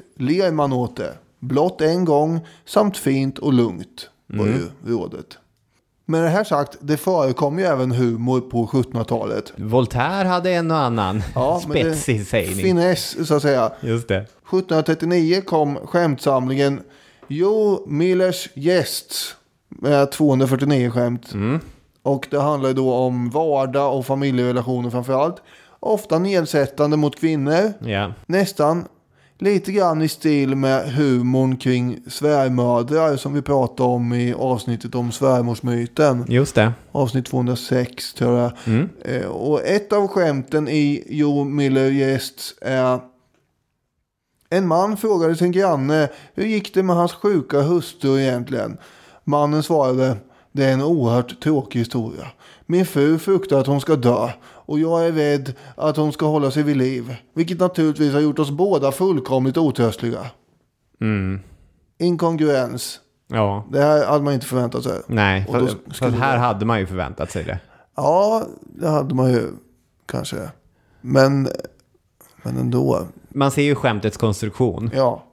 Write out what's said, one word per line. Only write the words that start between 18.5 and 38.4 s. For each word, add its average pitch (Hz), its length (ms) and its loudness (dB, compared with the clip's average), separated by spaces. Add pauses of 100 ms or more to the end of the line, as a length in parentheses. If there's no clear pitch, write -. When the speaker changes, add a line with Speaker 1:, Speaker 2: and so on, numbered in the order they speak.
Speaker 1:
Gästs - 800 -2 (340)
med 139 440 2
tvåhundrafyrtionio 135 800 2
skämt. 120 420 -2
Speaker 2:
Mm. 113 280 -2 (420)
Speaker 1:
Och 135 280 -2
det 143 120 0
handlar 139 260 0
ju 131 60 0
då 131 200 2
om 123 360 0
vardag 139 680 0
och 120 80 -6
familjerelationer 123 840 0
framför 127 340 0
allt. 170 180 -4 (380)
Ofta 202 380 0
nedsättande 156 760 0
mot 151 240 0
kvinnor. 160 580 0
Speaker 2:
Ja. 104 340 -4 (140)
Speaker 1:
Nästan 170 580 0 (540)
lite 196 340 0
grann 175 300 2
i 156 60 2
stil 139 480 0
med 135 360 0
humorn 131 640 2
kring 123 420 -2 (100)
svärmödrar 135 1080 2
som 139 180 -6
vi 143 80 -2
pratade 131 460 0
om 120 240 0
i 120 220 0
avsnittet 123 600 -4
om 120 180 -4
svärmorsmyten. 123 1160 0
Speaker 2:
Just 127 260 2
det. 113 180 4 (200)
Speaker 1:
Avsnitt 127 340 -2
tvåhundrasex, 123 880 -2
tror 123 240 0
jag. 120 140 0 (140)